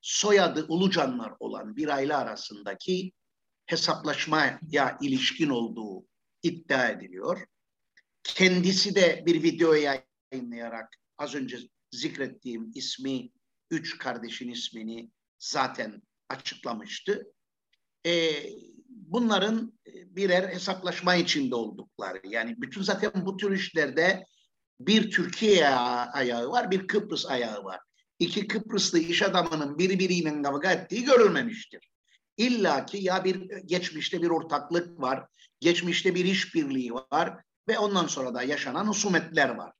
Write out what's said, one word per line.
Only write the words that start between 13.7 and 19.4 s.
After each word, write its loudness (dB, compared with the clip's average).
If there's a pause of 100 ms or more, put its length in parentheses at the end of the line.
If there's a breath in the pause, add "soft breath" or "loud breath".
üç -6
kardeşin -8
ismini -10 (280)
zaten -4 (280)
açıklamıştı. -6 (800)
E, 2 (580)
bunların 0